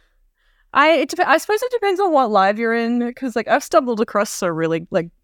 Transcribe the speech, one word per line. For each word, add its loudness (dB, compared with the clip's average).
I, 6
it 2
dep-, 0
I 4
suppose -2
it -4
depends -2
on 2
what 2
live 2
you're -2
in, -2
'cause, -6
like, -4
I've 2
stumbled 0
across -2
some -4
really, -2
like, -2